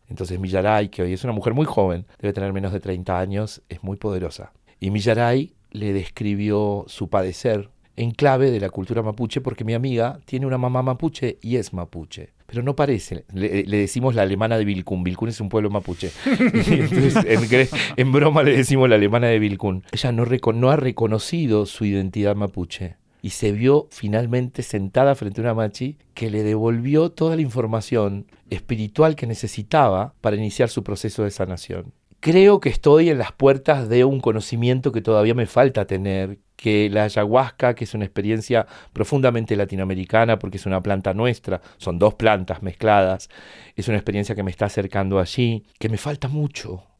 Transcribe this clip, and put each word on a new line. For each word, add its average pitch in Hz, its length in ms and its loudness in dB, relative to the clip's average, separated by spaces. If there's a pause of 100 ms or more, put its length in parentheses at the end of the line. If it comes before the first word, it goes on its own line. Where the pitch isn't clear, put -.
Entonces 90 320 -8
Millaray, 98 480 2
que - 140 -6
hoy 90 100 -2
es 92 120 -6
una 123 80 -2
mujer 110 220 -2
muy 151 120 0
joven, 92 380 0 (160)
debe 101 140 -2
tener 98 180 -4
menos 95 200 -4
de 98 80 -4
treinta 90 400 -4
años, 101 480 -6
es 87 160 -14
muy 98 120 -8
poderosa. 92 560 -6 (280)
Y 95 100 -4
Millaray 117 640 0 (160)
le 104 220 -6
describió 101 960 -2
su 95 200 -10
padecer 101 640 -2 (260)
en 117 160 -4
clave 135 400 2
de 110 80 -2
la 95 100 -4
cultura 110 320 -4
mapuche, 110 380 -6
porque 123 240 -6
mi 113 100 -2
amiga 123 500 -2
tiene 131 220 -4
una 131 120 -2
mamá 127 240 0
mapuche 131 600 -4
y 117 140 -2
es 107 160 -4
mapuche. 85 580 -12 (160)
Pero 120 160 -6
no 135 140 -4
parece. 131 480 -2 (100)
Le, 98 300 0
le 101 120 -2
decimos 120 380 0
la 110 80 2
alemana 104 340 0
de 107 80 0
Vilcún. 95 380 -4
Vilcún 90 280 -4
es 113 100 -10
un 104 80 -6
pueblo 104 200 0
mapuche. 92 440 -6 (120)
<laughs> - 20 -
Y 240 540 2
entonces, 135 360 2 (100)
en 113 220 4
gre-, 127 200 4 (280)
en 131 160 2
broma 147 320 6
le 135 120 6
decimos 131 320 4
la 117 60 8
alemana 107 320 4
de 113 140 4
Vilcún. 98 500 -2
Ella 123 220 -2
no 113 120 0
reco-, 120 300 0
no 123 160 4
ha 151 60 4
reconocido 110 880 0
su - 200 -8
identidad 101 500 0
mapuche. 95 600 -6 (240)
Y 92 100 -10
se 107 200 -2
vio 131 400 2
finalmente 120 720 -2
sentada 123 540 0
frente 104 240 -8
a 113 40 -4
una 117 100 -2
machi 113 440 -4 (160)
que 113 160 -6
le 107 140 -2
devolvió 117 680 0
toda 165 240 -2
la 160 80 0
información 110 840 -2 (220)
espiritual 113 680 0
que 127 100 -6
necesitaba 110 960 0
para 107 160 0
iniciar 110 320 0
su 101 160 -6
proceso 104 400 -6
de 101 80 -4
sanación. 90 600 -8 (280)
Creo 190 400 8
que - 80 -2
estoy 156 420 6
en 143 80 2
las 110 140 -4
puertas 135 560 4
de 123 160 6
un 135 160 2
conocimiento 120 720 0
que 110 100 -2
todavía 110 320 4
me 120 120 0
falta 120 400 2
tener, 95 520 -4 (180)
que 104 340 2
la 104 140 2
ayahuasca, 117 720 2
que 120 80 -8
es - 100 -8
una 104 100 -4
experiencia 110 640 0 (260)
profundamente 117 600 0
latinoamericana, 98 840 0
porque 98 160 -10
es - 100 -10
una 92 160 -2
planta 98 320 -2
nuestra, 107 460 -4 (160)
son 85 240 -6
dos 104 140 6
plantas 101 500 0
mezcladas, 95 640 2 (480)
es 98 100 -6
una 110 120 0
experiencia 101 360 -4
que 101 80 -4
me 95 80 -4
está 101 160 -2
acercando 98 540 -2
allí, 113 420 0 (160)
que 110 100 -2
me 110 100 -2
falta 147 280 -6
mucho, 131 560 -6 (180)